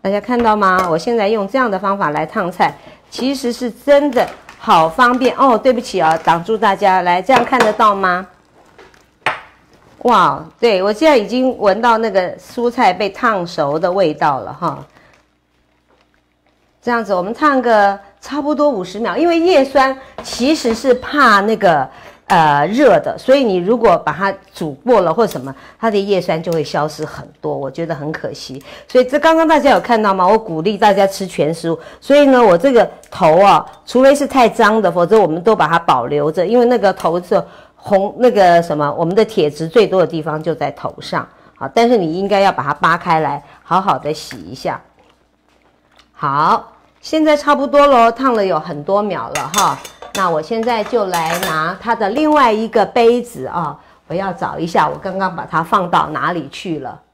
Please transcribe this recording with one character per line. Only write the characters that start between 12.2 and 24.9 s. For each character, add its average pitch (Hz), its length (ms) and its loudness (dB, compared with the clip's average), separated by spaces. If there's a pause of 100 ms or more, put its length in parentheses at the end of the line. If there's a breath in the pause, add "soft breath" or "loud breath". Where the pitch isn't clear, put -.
蔬 - 320 -6
菜 233 240 2
被 196 160 -4
烫 196 380 -4
熟 151 320 -4
的 180 140 -2
味 180 200 0
道 147 280 -2
了 107 120 -12
哈。 139 320 -8 (2000 soft breath)
这 240 100 -6
样 233 140 -2
子， 196 100 -2
我 180 80 -2
们 196 100 -6
烫 269 300 0
个 208 340 2 (240 loud breath)
差 294 220 -8
不 294 100 -2
多 294 160 0
五 214 140 -4
十 180 160 -12
秒， 202 180 -4
因 320 120 0
为 339 100 0
叶 330 260 2
酸 269 320 0 (280 loud breath)
其 285 320 -2
实 233 180 -2
是 254 200 0
怕 247 480 2
那 214 140 0
个， 156 320 2 (380 loud breath)
呃， 156 400 2
热 214 320 4
的， 127 180 -4
所 254 200 2
以 277 80 2
你 190 140 0
如 202 200 0
果 208 200 4
把 - 140 -4
它 190 220 -4 (180)
煮 156 200 -8 (120)
过 226 180 4